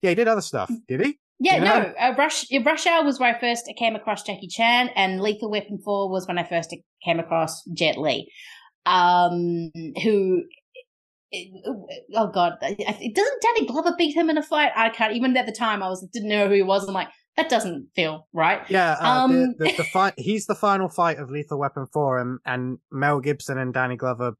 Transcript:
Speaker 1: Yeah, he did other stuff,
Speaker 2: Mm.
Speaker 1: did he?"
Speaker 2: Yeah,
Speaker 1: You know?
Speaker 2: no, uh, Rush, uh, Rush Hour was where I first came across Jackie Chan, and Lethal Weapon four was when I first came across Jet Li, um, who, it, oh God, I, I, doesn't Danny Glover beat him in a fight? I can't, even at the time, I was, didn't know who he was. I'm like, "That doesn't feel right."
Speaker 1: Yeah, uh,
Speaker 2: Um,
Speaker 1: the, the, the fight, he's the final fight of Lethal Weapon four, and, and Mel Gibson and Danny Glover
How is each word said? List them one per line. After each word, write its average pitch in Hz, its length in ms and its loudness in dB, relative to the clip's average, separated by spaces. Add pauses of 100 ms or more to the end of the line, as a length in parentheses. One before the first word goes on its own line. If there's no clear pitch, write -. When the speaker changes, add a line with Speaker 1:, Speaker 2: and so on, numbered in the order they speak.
Speaker 1:
Yeah, 190 80 4
he 170 60 4
did 226 120 4
other 220 120 2
stuff, 107 300 -4
Speaker 2:
Mm. 233 180 -8
Speaker 1:
did 127 160 -2
he?" 294 140 -2 (220)
Speaker 2:
Yeah, 254 160 4
Speaker 1:
You - 80 2
know? 220 180 4
Speaker 2:
no, 180 180 -6
uh, 247 160 2
Rush, 302 360 0
uh, 262 120 2
Rush 311 220 0
Hour 330 180 4
was 285 160 0
where 240 140 4
I 233 40 -8
first 240 380 -4
came 226 180 0
across 214 300 -6
Jackie 190 240 -10
Chan, 240 480 2
and 190 240 0
Lethal 208 300 -2
Weapon 208 340 -6
four 196 260 -2
was 185 160 -4
when 180 120 -4
I 170 60 -2
first 170 300 -6 (300)
came 165 160 0
across 165 420 -4 (120)
Jet 160 220 0
Li, 139 320 -4 (580)
um, 175 840 2 (320)
who, 196 400 2 (880)
it, 185 180 -12 (680)
oh 220 120 2
God, 175 340 0
I, 160 120 -4 (140)
I, - 260 -6
doesn't 453 280 0
Danny 453 240 2
Glover 311 300 0
beat 302 200 0
him 320 140 2
in 311 80 2
a 294 40 -2
fight? 302 320 2
I 226 140 2
can't, 226 260 0
even 247 220 2
at 247 100 2
the 220 60 -8
time, 220 300 -2
I 185 60 -4
was, 185 240 -6
didn't 214 160 -6
know 208 200 2
who 202 60 4
he 196 80 6
was. 190 260 2
I'm 196 60 -6
like, 185 140 -4 (280)
"That 330 120 0
doesn't 175 460 0
feel 156 380 -2
right." 175 360 2
Speaker 1:
Yeah, 175 320 4
uh, 175 60 2 (200)
Speaker 2:
Um, 254 320 4
Speaker 1:
the, 156 80 2
the, 359 100 2
the 165 80 0
fight, 190 320 2
he's 208 300 -2
the 202 100 0
final 196 320 2
fight 165 300 0
of 135 120 -10
Lethal 147 300 -6
Weapon 139 320 -4
four, 139 260 2
and, 123 260 -4
and 127 340 -6 (120)
Mel 143 300 0
Gibson 139 380 -4
and 127 140 -4
Danny 127 240 -2
Glover 123 440 -4